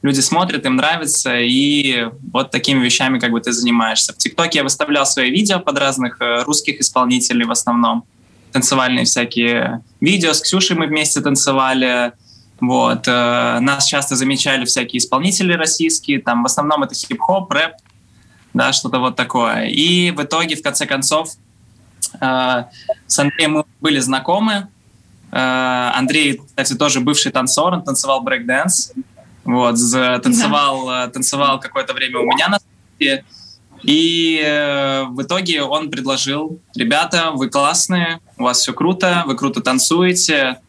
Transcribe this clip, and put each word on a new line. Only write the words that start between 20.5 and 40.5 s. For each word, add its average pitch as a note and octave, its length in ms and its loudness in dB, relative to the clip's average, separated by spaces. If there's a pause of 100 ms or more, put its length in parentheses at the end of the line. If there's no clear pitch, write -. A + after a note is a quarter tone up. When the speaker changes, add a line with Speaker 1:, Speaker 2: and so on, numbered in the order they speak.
Speaker 1:
в - 60 -12
конце C#3+ 240 -2
концов, D3+ 460 0 (880)
э, B2+ 420 0 (440)
с - 120 -2
Андреем D3+ 340 0
мы D3+ 100 0 (180)
были C#3+ 180 2
знакомы. E3 680 0 (640)
Э, B2+ 640 0
Андрей, C#3 500 0
кстати, C3 300 -4
тоже C3+ 260 0
бывший C#3+ 300 0
танцор, D3 420 2
он F3 100 -4
танцевал C3+ 380 0
брейк-дэнс. C3 720 -2 (500)
Вот, A#2+ 340 2
з-, B2 420 2
танцевал, C3+ 680 2
Speaker 2:
Да. B2+ 200 -2
Speaker 1:
э, A#2 40 -10
танцевал C3+ 500 0
какое-то B2+ 340 -6
время B2+ 260 -4
у - 40 2
меня D#3+ 240 2
на G3+ 120 0
студии. - 640 -4 (600)
И, D#3+ 600 2
э, C#3+ 600 0
в B2+ 180 -6
итоге E3+ 400 -2
он D3 300 -2
предложил: C#3 680 -4 (160)
«Ребята, D#3+ 560 0
вы C3 180 -2
классные, E3 720 0 (160)
у A#2+ 60 -4
вас - 160 2
все - 140 -2
круто, F3 540 2
вы C3 80 -2
круто B2+ 260 -2
танцуете D3 960 2 (120)